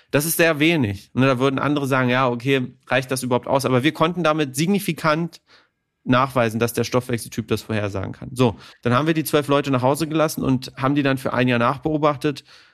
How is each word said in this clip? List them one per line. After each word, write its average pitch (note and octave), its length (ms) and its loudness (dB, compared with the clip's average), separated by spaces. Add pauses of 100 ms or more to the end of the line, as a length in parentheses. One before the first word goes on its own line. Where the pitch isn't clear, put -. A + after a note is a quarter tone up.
(120)
Das D3 140 0
ist E3 120 -4
sehr D#3+ 220 4
wenig. C#3+ 540 0
Ne, B2+ 120 2
da C3 140 2
würden C3+ 200 0
andere C#3 280 -2
sagen, B2+ 220 2
ja, B2+ 200 2
okay, B2+ 440 -2 (140)
reicht C3 240 -2
das B2+ 120 -4
überhaupt B2 240 -2
aus? B2+ 180 0
Aber B2 180 2
wir D3+ 100 0
konnten F3 300 -2
damit D3+ 320 0
signifikant E3 840 -2 (640)
nachweisen, B2 560 2
dass A2+ 140 0
der A#2+ 100 -2
Stoffwechseltyp A#2+ 640 -4
das A2 140 -2
vorhersagen G2+ 500 -6
kann. - 220 -14
So, B2 220 2 (260)
dann A#2+ 120 0
haben C#3+ 140 2
wir E3 60 0
die D#3 100 -2
zwölf D3 240 0
Leute C#3 240 2
nach B2 120 2
Hause D3 240 2
gelassen D#3 360 -2
und C3 320 -2
haben C3+ 200 0
die C#3+ 80 0
dann C3+ 140 2
für - 160 -6
ein B2 140 2
Jahr B2 120 2
nachbeobachtet C#3+ 840 0 (300)